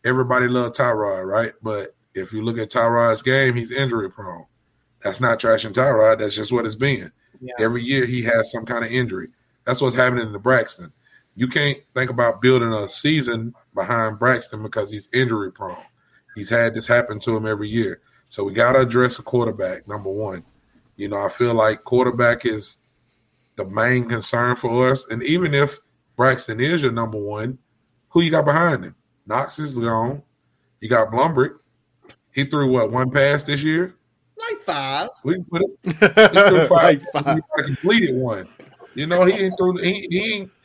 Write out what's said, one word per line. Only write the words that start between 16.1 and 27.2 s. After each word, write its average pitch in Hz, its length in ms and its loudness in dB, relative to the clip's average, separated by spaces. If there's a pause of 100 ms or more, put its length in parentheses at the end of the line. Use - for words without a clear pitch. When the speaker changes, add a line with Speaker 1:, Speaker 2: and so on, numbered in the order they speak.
Speaker 1:
He's 101 160 -10
had 117 240 2
this 113 140 -4
happen 117 320 2
to 113 160 0
him 110 100 -4
every 104 220 -4
year. 104 320 -2 (280)
So - 140 -8
we 98 100 -4
gotta 127 280 4
address 123 380 2
the - 40 -14
quarterback, 104 640 -4
number 101 240 -10
one. 98 320 -8 (540)
You 101 120 -8
know, 101 100 -6
I 101 100 -2
feel 120 260 0
like 110 300 2
quarterback 120 600 2
is 107 340 -4 (760)
the - 120 -8
main 117 420 0
concern 120 480 0
for 123 340 0
us. 135 180 -2
And 117 140 -8
even 156 320 0
if 143 240 2 (380)
Braxton 123 440 0
is 156 220 0
your 131 100 2
number 113 280 -4